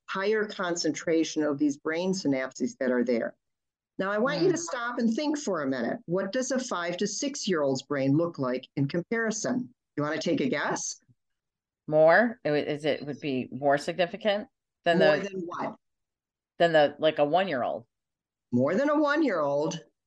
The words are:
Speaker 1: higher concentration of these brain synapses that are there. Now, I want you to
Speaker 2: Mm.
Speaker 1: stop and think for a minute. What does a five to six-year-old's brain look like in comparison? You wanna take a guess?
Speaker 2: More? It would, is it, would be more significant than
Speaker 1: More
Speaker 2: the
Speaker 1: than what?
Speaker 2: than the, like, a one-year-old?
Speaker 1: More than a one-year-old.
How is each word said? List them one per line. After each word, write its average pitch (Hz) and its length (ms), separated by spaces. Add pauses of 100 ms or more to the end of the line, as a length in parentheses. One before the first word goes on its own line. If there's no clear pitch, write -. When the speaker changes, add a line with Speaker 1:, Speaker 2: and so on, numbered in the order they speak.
Speaker 1:
higher 208 400
concentration 165 1000
of 147 140
these 147 220
brain 170 340
synapses 131 680
that 127 120
are 123 140
there. 120 300 (640)
Now, 190 120
I 208 80
want 277 240
you 370 60
to 320 100
Speaker 2:
Mm. - 0
Speaker 1:
stop 247 400
and 233 160
think 302 240
for 185 240
a 135 40
minute. 127 380
What 190 260
does 254 200
a 254 80
five 180 400
to 208 80
six-year-old's 160 760
brain 139 340
look 165 200
like 127 380
in 139 100
comparison? 214 840 (260)
You 143 60
wanna 156 180
take 160 220
a 135 80
guess? - 500 (840)
Speaker 2:
More? 165 580
It 151 60
would, 147 180
is 147 160
it, 143 220
would 143 140
be 135 300
more 139 280
significant 175 680 (380)
than 170 140
Speaker 1:
More 156 180
Speaker 2:
the 196 140
Speaker 1:
than 190 160
what? - 280 (840)
Speaker 2:
than 170 140
the, 147 260
like, 156 200
a 147 60
one-year-old? 143 600 (680)
Speaker 1:
More 131 240
than 277 140
a 294 100
one-year-old. 175 800 (280)